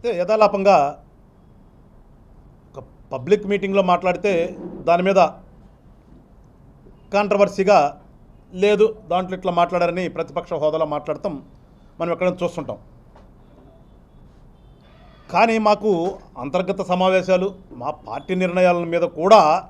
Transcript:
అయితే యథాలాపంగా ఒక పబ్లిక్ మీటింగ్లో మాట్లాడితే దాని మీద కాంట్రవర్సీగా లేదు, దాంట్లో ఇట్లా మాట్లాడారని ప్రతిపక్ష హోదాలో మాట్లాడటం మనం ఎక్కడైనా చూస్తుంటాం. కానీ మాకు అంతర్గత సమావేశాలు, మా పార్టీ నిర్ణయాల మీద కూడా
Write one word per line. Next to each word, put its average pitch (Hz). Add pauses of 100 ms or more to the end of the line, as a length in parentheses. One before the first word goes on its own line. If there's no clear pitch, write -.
అయితే 233
యథాలాపంగా 202 (1900)
ఒక 135 (320)
పబ్లిక్ 160
మీటింగ్లో 196
మాట్లాడితే 180 (560)
దాని 175
మీద 190 (1900)
కాంట్రవర్సీగా 196 (880)
లేదు, 208 (240)
దాంట్లో 185
ఇట్లా 185
మాట్లాడారని 175 (120)
ప్రతిపక్ష 165 (120)
హోదాలో 156
మాట్లాడటం 147 (640)
మనం 170
ఎక్కడైనా 180
చూస్తుంటాం. 147 (2500)
కానీ 220 (100)
మాకు 208 (520)
అంతర్గత 180
సమావేశాలు, 185 (320)
మా 147 (160)
పార్టీ 147
నిర్ణయాల 180 (120)
మీద 170 (140)
కూడా 196 (300)